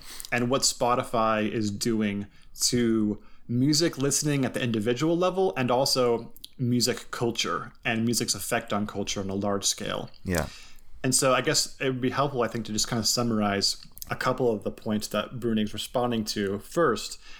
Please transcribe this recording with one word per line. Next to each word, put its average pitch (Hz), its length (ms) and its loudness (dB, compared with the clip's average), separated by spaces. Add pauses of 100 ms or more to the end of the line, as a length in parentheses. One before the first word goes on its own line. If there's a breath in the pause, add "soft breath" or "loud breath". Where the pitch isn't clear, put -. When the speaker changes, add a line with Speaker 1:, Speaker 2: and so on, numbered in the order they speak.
(300 loud breath)
Speaker 1:
and 123 200 2
what 135 120 2
Spotify 113 880 2
is 107 220 0
doing 104 540 0 (340 soft breath)
to 110 580 2 (300 soft breath)
music 147 500 2
listening 139 460 2
at 113 100 -2
the 135 80 -2
individual 120 540 2
level 185 400 2
and 127 160 2
also 120 600 2 (260)
music 120 520 0
culture 113 640 -2 (120)
and 113 200 0
music's 117 300 0
effect 113 380 -2
on 104 140 0
culture 101 340 -4
on 95 100 -4
a 98 40 -2
large 101 300 0
scale. - 440 -2 (160)
Speaker 2:
Yeah. 85 220 0 (560 loud breath)
Speaker 1:
And 127 120 0
so 131 200 4
I 127 60 2
guess - 400 0
it 139 60 -2
would 127 140 0
be 123 100 2
helpful, 135 320 0
I 110 60 2
think, 117 180 -4
to 107 60 -6
just 107 160 0
kind 120 120 0
of 107 60 0
summarize 104 720 2 (340)
a 123 60 -4
couple 127 360 2
of 101 120 -2
the 101 60 -2
points 107 380 -2
that 107 320 -4
Bruenig's 110 340 0
responding 120 520 -2
to 101 340 -2
first, - 580 0 (220 loud breath)